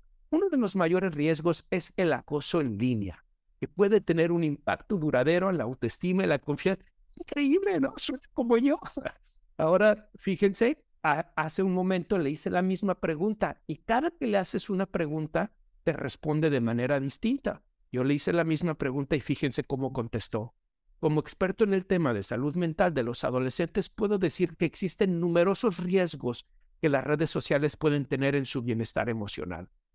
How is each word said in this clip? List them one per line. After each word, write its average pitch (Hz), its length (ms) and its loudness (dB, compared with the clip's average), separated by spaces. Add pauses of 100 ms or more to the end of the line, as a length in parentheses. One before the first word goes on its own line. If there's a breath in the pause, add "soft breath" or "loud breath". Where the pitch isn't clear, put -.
(300)
Uno 381 200 0
de 311 80 0
los 214 180 0
mayores 180 380 2
riesgos 156 580 0
es 185 260 -2
el 170 160 2
acoso 147 480 -2
en 117 160 -2
línea, 107 480 -2 (340)
que 139 80 -6
puede 202 320 4
tener 170 320 2
un 170 120 2
impacto 151 540 -2
duradero 156 520 2
en 180 80 0
la 127 60 -2
autoestima 180 600 -2
y 180 40 0
la 151 120 2
confianza". - 460 -2 (320)
Increíble, 330 640 0
¿no? 269 160 -2
Suena - 340 -6
como 240 260 2
yo. 277 220 2
<laughs> - 800 -14
Ahora, 196 580 4
fíjense, 202 680 0 (180)
a-, 156 320 0
hace 160 260 -2
un 190 120 2
momento 185 440 0
le 147 120 0
hice 156 200 -6
la 180 120 2
misma 185 340 0
pregunta 170 720 -2
y 156 100 -6
cada 269 340 0
que - 160 -6
le 208 100 2
haces 190 320 -4
una 190 160 0
pregunta, 160 680 -2 (320)
te 165 80 0
responde 151 580 0
de 139 120 2
manera 120 400 0
distinta. 220 600 -4 (300)
Yo 127 140 0
le 139 80 2
hice 147 180 0
la 170 140 2
misma 160 320 -2
pregunta 143 400 -2
y - 20 -6
fíjense 139 460 -2
cómo 131 260 -4
contestó. 113 640 -6 (440)
"Como 151 220 0
experto 196 420 -2
en 208 100 2
el 190 120 0
tema 165 280 2
de 101 100 -2
salud 135 340 -4
mental 175 360 0
de 135 100 0
los 120 200 -6
adolescentes, 131 640 -2
puedo 208 280 0
decir 170 400 -2
que 175 80 0
existen 180 560 -2
numerosos 175 580 2
riesgos 175 680 -2 (360)
que 160 80 4
las 135 160 2
redes 151 260 0
sociales 147 460 0
pueden 147 280 0
tener 139 300 0
en 139 100 0
su 127 160 -6
bienestar 113 480 -2
emocional. 92 600 -8 (260)